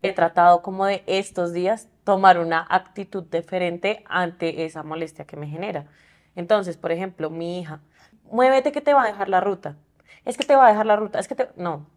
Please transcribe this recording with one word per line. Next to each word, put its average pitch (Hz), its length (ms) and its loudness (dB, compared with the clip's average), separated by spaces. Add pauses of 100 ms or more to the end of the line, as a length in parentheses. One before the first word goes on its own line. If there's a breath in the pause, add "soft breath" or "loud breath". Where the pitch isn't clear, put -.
He 196 120 -2
tratado 175 480 4
como 190 240 -4
de 196 200 -2
estos 185 460 -4
días 185 360 -4 (160)
tomar 190 340 6
una 165 320 -2
actitud 190 540 -6
diferente 175 840 -6
ante 170 560 -4
esa 160 180 -12
molestia 156 440 -12
que - 100 -18
me 147 120 -12
genera. 160 380 -10 (500 soft breath)
Entonces, 180 420 -2
por 165 140 -4
ejemplo, 175 360 -6
mi 170 320 -8
hija, 151 200 -14 (500 soft breath)
"Muévete 262 420 2
que 294 80 -6
te 294 140 2
va 269 80 6
a 233 60 0
dejar 202 200 -6
la 185 120 2
ruta. 185 360 -4 (480 soft breath)
Es - 140 -8
que - 80 -4
te 285 100 4
va 262 100 10
a 226 40 10
dejar 214 160 2
la 214 100 4
ruta, 208 220 -4
es 185 100 -6
que 262 60 -8
te", 254 220 -4
no. 156 300 -8 (100)